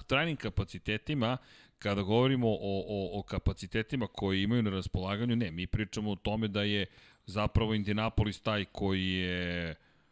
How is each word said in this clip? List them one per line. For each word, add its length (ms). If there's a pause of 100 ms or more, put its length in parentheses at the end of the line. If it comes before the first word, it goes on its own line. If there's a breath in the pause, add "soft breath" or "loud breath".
trajnim 280
kapacitetima, 1000 (420 loud breath)
kada 220
govorimo 480
o, 80 (300)
o, 260
o 100
kapacitetima 840
koji 360
imaju 200
na 60
raspolaganju, 680
ne, 160
mi 160
pričamo 440
o 60
tome 300
da 160
je 220 (400 loud breath)
zapravo 480
Indianapolis 640
taj 260
koji 420
je 680 (360 soft breath)